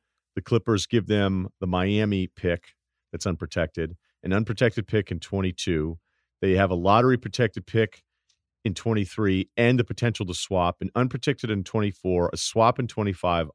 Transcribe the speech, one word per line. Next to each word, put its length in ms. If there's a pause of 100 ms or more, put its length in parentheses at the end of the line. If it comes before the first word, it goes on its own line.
(340)
the 80
Clippers 460
give 200
them 420 (100)
the 80
Miami 600
pick 480 (360)
that's 160
unprotected, 680 (260)
an 100
unprotected 540
pick 240
in 80
twenty-two. 800 (420)
They 120
have 180
a 40
lottery 420
protected 480
pick 380 (640)
in 80
twenty-three 840
and 240
the 60
potential 400
to 80
swap, 480
an 140
unprotected 540
in 140
twenty-four, 720
a 40
swap 400
in 100
twenty-five, 680